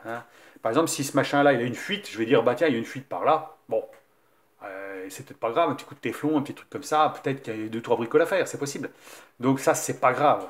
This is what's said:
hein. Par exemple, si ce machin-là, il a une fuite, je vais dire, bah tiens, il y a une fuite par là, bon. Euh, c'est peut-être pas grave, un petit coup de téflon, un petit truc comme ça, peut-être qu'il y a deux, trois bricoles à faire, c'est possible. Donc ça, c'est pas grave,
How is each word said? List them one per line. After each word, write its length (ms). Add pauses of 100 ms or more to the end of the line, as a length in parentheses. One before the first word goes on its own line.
hein. 180 (380)
Par 100
exemple, 160
si 160
ce 140
machin-là, 340
il 80
a 40
une 120
fuite, 340
je 80
vais 80
dire, 160
bah 140
tiens, 120
il 60
y 40
a 20
une 60
fuite 240
par 160
là, 320 (100)
bon. 160 (800)
Euh, 460
c'est 160
peut-être 160
pas 100
grave, 200
un 40
petit 80
coup 100
de 60
téflon, 380
un 40
petit 120
truc 160
comme 140
ça, 380
peut-être 200
qu'il 220
y 20
a 20
deux, 140
trois 160
bricoles 240
à 60
faire, 200
c'est 100
possible. 320 (520)
Donc 180
ça, 140
c'est 260
pas 140
grave, 360